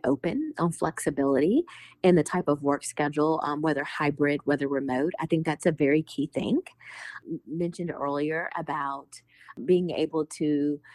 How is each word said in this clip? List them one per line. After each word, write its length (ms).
open 520
on 140
flexibility 920
and 120
the 60
type 240
of 160
work 220
schedule, 580
um, 180
whether 220
hybrid, 640
whether 240
remote. 500
I 60
think 200
that's 200
a 80
very 300
key 240
thing. 340
M-, 180
mentioned 460
earlier 680
about 640
being 240
able 360
to 540